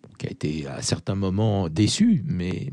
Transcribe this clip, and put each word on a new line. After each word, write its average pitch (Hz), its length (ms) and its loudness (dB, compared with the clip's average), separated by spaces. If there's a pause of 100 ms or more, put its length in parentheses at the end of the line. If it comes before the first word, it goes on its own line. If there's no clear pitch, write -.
(180)
qui - 80 -6
a - 40 -4
été 76 360 -4
à 67 160 -10
certains - 320 -4
moments 98 560 0
déçu, 120 560 4
mais, 90 460 -2